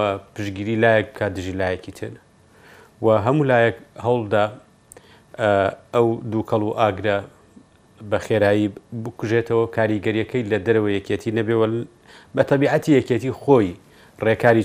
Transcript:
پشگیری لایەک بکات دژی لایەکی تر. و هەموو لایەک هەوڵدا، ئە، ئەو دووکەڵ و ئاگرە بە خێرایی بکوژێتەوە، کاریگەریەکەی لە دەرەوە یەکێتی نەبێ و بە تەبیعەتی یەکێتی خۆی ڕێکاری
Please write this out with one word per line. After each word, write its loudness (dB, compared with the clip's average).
پشگیری -6
لایەک 4
بکات -6
دژی -8
لایەکی -6
تر. -14
و 2
هەموو 2
لایەک 4
هەوڵدا، 0
ئە، 2
ئەو 4
دووکەڵ -2
و -4
ئاگرە 0
بە 0
خێرایی 2
بکوژێتەوە، -2
کاریگەریەکەی -2
لە 0
دەرەوە 2
یەکێتی -4
نەبێ 0
و 2
بە 4
تەبیعەتی 2
یەکێتی -2
خۆی 4
ڕێکاری 4